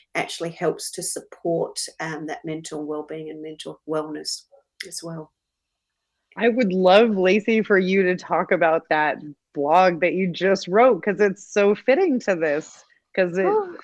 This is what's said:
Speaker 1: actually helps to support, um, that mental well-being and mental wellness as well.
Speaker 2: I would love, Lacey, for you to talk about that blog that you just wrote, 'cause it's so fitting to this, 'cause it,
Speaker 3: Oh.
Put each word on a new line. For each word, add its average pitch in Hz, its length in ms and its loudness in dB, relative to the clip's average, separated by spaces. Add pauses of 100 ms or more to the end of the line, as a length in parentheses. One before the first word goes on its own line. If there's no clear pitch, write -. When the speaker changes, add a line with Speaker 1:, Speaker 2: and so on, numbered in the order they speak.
(160)
Speaker 1:
actually - 340 -6
helps - 400 -6
to - 120 -12
support, - 760 -6 (220)
um, 160 260 -8
that 156 180 -12
mental 156 400 -10
well-being 151 460 -10
and 156 120 -14
mental 156 460 -16
wellness 156 540 -6 (460)
as 170 140 -14
well. 160 300 -12 (1040)
Speaker 2:
I 226 120 0
would 226 240 0
love, 190 440 6
Lacey, 202 460 2
for 196 160 2
you 190 240 2
to 180 140 0
talk 170 360 -2
about 160 380 2
that 156 280 0 (360)
blog 165 460 4
that 170 140 2
you 185 180 0
just 180 360 0
wrote, 214 340 4
'cause 190 180 -2
it's 202 300 0
so 202 240 4
fitting 277 460 2
to 202 140 0
this, 156 500 -4 (300)
'cause 180 240 0
it, 190 80 2
Speaker 3:
Oh. 359 380 -2